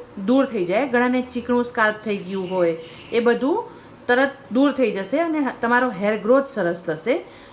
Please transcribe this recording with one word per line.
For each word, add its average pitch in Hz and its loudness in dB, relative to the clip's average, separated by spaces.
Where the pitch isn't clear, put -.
દૂર 254 4
થઈ 214 -2
જાય. 214 0
ઘણાને 247 2
ચીકણું 240 -2
સ્કાલ્પ 214 0
થઈ 208 -2
ગયું 180 -6
હોય, 175 2
એ 233 2
બધું 247 2
તરત 269 4
દૂર 269 4
થઈ 247 0
જશે 196 -2
અને 320 0
હ-, 262 0
તમારો 240 2
હેર 202 -2
ગ્રોથ 269 2
સરસ 175 -2
થશે. 220 -2